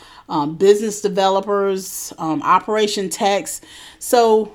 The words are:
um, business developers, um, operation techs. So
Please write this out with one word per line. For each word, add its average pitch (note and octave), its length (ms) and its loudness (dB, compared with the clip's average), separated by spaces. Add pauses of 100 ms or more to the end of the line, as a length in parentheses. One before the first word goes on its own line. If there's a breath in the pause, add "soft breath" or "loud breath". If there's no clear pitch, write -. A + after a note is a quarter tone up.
(300 loud breath)
um, D#3 260 -4
business G#3 440 2
developers, G3 1160 -2
um, D#3 240 -4
operation G#3 680 2
techs. G3 520 -4 (360 loud breath)
So A3 580 2